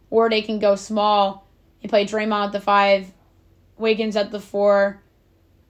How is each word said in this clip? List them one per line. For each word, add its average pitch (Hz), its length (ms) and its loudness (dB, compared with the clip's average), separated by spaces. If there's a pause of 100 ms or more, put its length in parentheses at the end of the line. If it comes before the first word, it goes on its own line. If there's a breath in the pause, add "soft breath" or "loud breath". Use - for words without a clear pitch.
(120)
or 226 180 2
they 214 140 -2
can 214 160 -6
go 202 160 2
small 208 720 -2 (340)
and 202 80 -12
play 208 160 2
Draymond 208 420 -4
at 202 40 -8
the 202 100 -6
five, 202 500 2 (680)
Wiggins 220 360 -2
at 202 140 -2
the 208 100 -10
four, 202 640 0 (680)